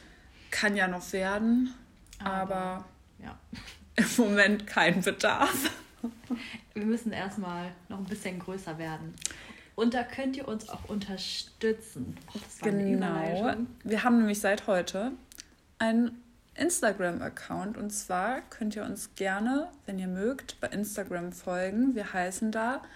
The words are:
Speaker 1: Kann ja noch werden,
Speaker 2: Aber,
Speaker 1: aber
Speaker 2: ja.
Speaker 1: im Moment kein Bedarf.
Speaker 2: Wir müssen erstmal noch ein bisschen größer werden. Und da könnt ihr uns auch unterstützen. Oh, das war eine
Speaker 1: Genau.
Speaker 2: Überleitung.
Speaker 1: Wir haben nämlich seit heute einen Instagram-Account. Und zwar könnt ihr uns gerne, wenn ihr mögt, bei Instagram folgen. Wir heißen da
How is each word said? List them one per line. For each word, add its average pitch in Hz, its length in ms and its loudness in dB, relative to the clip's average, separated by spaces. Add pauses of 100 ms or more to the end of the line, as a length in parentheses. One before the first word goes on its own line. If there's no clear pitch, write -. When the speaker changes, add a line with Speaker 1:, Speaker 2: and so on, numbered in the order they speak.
(520)
Speaker 1:
Kann 202 240 2
ja 190 100 4
noch 180 260 -4
werden, 220 600 2 (480)
Speaker 2:
Aber, 196 80 -2 (240)
Speaker 1:
aber 185 300 -4 (360)
Speaker 2:
ja. - 160 -14 (600)
Speaker 1:
im 226 100 6 (100)
Moment 202 520 6
kein 175 320 6
Bedarf. 269 720 2 (1040)
Speaker 2:
Wir 208 120 -4
müssen 226 240 0
erstmal 180 600 -4 (160)
noch 196 100 -10
ein 196 60 -8
bisschen 190 340 -6
größer 175 400 -8
werden. 160 340 -8 (600)
Und 233 200 2
da 240 100 0
könnt 269 320 -4
ihr 269 100 -8
uns 220 220 -6
auch - 160 -12
unterstützen. 214 1300 -4 (120)
Oh, 214 100 -10
das - 240 -14
war 220 60 2
eine 202 160 2
Speaker 1:
Genau. 190 240 4
Speaker 2:
Überleitung. 175 580 0 (160)
Speaker 1:
Wir 214 220 2
haben 240 140 8
nämlich 208 200 6
seit 208 300 2
heute 190 420 2 (720)
einen 226 420 2 (580)
Instagram-Account. 190 960 -2
Und 208 140 -6
zwar 208 520 -2
könnt 208 340 -6
ihr 208 80 -6
uns - 300 -8
gerne, 226 540 0 (180)
wenn 196 120 -6
ihr 185 100 -4
mögt, 208 520 -4
bei - 80 -4
Instagram 185 640 -4
folgen. 190 640 0
Wir 202 180 -6
heißen 190 400 0
da 233 300 -2 (140)